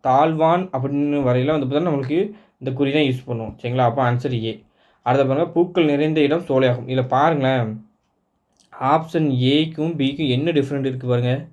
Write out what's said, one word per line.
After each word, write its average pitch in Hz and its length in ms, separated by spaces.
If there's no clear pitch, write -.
தாழ்வான் 160 580
அப்படின்னு 143 540
வரையில 127 260
வந்து 139 120
பார்த்தீங்கன்னா 156 240
நம்மளுக்கு 139 280
இந்த 131 180
குறி 139 200
தான் 151 120
யூஸ் 127 200
பண்ணுவோம், 113 320
சரிங்களா? 123 280
அப்போ 135 200
ஆன்சர் 123 280
ஏ. 107 40
அடுத்த 131 200
பாருங்க, 143 300
பூக்கள் 175 360
நிறைந்த 156 360
இடம் 170 240
சோலையாகும். 127 400
இதுல 127 140
பாருங்களேன், 131 580
ஆப்ஷன் 160 340
ஏக்கும் 160 420
பிக்கும் 139 400
என்ன 160 220
டிஃப்ரெண்ட் 135 320
இருக்கு 127 220
பாருங்க 123 200